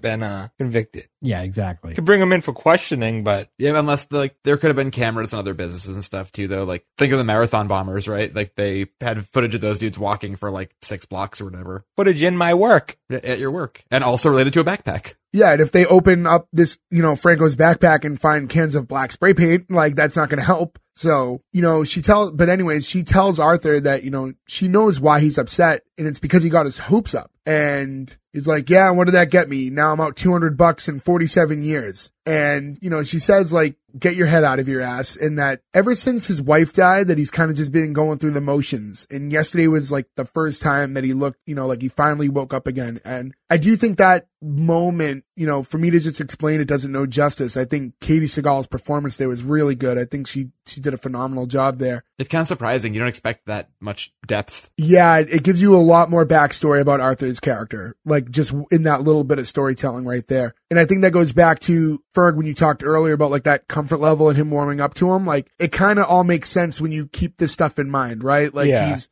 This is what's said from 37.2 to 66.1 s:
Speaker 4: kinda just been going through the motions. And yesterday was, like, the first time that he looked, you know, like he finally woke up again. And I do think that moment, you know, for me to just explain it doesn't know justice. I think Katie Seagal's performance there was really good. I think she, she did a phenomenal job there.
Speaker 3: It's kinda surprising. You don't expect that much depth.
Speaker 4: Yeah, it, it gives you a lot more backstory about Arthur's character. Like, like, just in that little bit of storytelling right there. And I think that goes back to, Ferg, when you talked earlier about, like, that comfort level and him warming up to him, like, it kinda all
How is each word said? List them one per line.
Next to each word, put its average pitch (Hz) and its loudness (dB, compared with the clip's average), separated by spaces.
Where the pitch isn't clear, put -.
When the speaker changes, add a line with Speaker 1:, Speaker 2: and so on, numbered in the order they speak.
Speaker 4:
kinda 160 0
just 143 -4
been 156 0
going 151 -2
through 156 -2
the 143 -4
motions. 135 -4
And 143 -8
yesterday 165 0
was, 151 0
like, 139 -4
the 131 -6
first 156 -4
time 139 -2
that 135 -4
he 131 -2
looked, 135 -4
you 147 -8
know, 135 -4
like 127 -4
he 131 -4
finally 147 -2
woke 139 -4
up 131 -6
again. 123 -6
And 127 -12
I 175 4
do 196 2
think 214 0
that 185 4
moment, 160 -2
you 160 -4
know, 139 -2
for 156 -8
me 170 2
to 170 4
just 156 -4
explain 151 -2
it 143 -2
doesn't 139 -2
know 139 -2
justice. 131 -2
I 127 -2
think 135 -6
Katie 156 0
Seagal's 139 -2
performance 143 -6
there 131 -2
was 123 -6
really 143 0
good. 123 -2
I 123 -4
think 139 -10
she, 135 -8
she - -16
did 135 -4
a 127 -6
phenomenal 127 -8
job 131 -2
there. 123 -6
Speaker 3:
It's 139 -8
kinda 165 -2
surprising. 117 -4
You 110 -4
don't 123 -2
expect - -8
that 104 -8
much 101 -12
depth. - -6
Speaker 4:
Yeah, 165 6
it, 156 2
it 151 0
gives 175 2
you 196 6
a - 10
lot 170 6
more 170 2
backstory 147 2
about 139 2
Arthur's 127 -2
character. 110 -6
Like, 151 2
like, 120 -14
just 135 -2
in 160 4
that 143 0
little 151 4
bit 135 -2
of 123 -6
storytelling 131 -4
right 123 -6
there. 127 -2
And 170 4
I 165 6
think 190 2
that 185 4
goes 165 2
back 160 4
to, 160 0
Ferg, 175 4
when 156 -2
you 151 -6
talked 151 0
earlier 156 2
about, 147 0
like, 143 -2
that 147 0
comfort 151 -4
level 156 4
and 139 2
him 151 0
warming 143 -2
up 143 -2
to 180 2
him, 190 0
like, 143 -2
it 170 -2
kinda 202 2
all 180 4